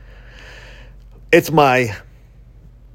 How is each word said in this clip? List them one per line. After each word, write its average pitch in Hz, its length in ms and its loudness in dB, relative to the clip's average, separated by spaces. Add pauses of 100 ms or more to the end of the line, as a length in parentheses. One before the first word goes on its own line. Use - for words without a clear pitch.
(1300)
It's 170 180 2
my, 127 460 0 (1000)